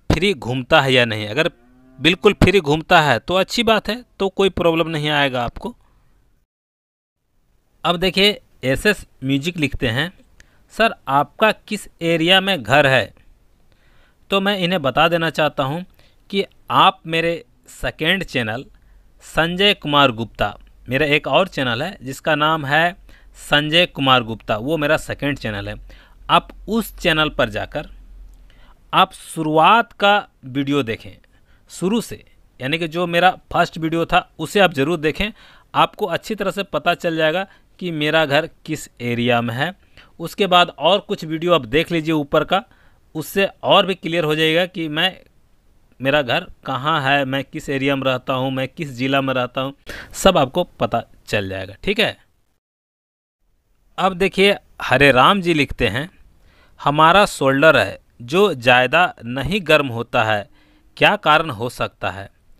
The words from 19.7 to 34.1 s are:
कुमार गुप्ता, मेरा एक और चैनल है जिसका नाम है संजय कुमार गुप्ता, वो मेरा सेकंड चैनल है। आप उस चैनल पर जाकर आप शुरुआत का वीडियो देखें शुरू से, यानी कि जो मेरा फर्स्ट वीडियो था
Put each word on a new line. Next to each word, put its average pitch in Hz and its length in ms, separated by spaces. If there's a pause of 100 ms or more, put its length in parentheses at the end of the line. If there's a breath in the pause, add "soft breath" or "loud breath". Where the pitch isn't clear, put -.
कुमार 143 380
गुप्ता, 110 440 (320)
मेरा 135 180
एक 147 200
और 160 220
चैनल 127 340
है 190 200
जिसका 135 320
नाम 151 320
है 160 300 (440 soft breath)
संजय 151 460
कुमार 131 360
गुप्ता, 110 340
वो 139 200
मेरा 151 200
सेकंड 139 420
चैनल 104 300
है। 104 60 (560 soft breath)
आप 170 180 (200)
उस 220 300
चैनल 156 300
पर 131 200
जाकर 104 400 (1080 soft breath)
आप 185 180
शुरुआत 165 800
का 202 240 (280)
वीडियो 139 380
देखें 110 280 (600)
शुरू 202 300
से, - 240 (360)
यानी 143 180
कि 170 100
जो 170 180
मेरा 170 240 (220)
फर्स्ट 170 260
वीडियो 160 280
था - 220 (100)